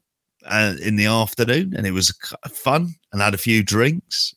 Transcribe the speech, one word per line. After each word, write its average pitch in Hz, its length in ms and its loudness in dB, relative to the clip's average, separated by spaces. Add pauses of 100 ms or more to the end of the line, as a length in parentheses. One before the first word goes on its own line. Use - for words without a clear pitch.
(460)
uh, 104 360 0
in 107 140 0
the 104 100 4
afternoon, 117 680 0
and 104 100 -4
it 95 60 -2
was 92 200 0
k-, - 240 -14 (140)
fun, 165 460 -2 (180)
and 101 80 -2
had 101 120 2
a 98 40 -4
few 110 260 2
drinks, 123 720 0